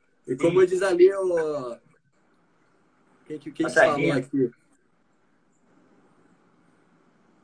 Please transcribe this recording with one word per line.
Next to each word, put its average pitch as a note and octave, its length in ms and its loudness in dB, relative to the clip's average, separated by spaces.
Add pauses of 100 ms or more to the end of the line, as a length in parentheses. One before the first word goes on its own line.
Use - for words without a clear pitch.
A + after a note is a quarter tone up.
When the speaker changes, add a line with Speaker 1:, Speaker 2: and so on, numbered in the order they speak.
(260)
Speaker 1:
E - 40 -14
Speaker 2:
Sim. C3 80 -6
Speaker 1:
como F3 280 2
diz F3+ 140 -4
ali F#3 320 4
o, D#3 640 -6 (1500)
quem D3+ 120 -14
que, - 120 -18
quem - 160 -4
Speaker 2:
O - 20 -6
Speaker 1:
que - 60 -8
falou D#3 220 4
Speaker 2:
Serginho. C#3 220 -2
Speaker 1:
aqui? C3 320 -2 (3000)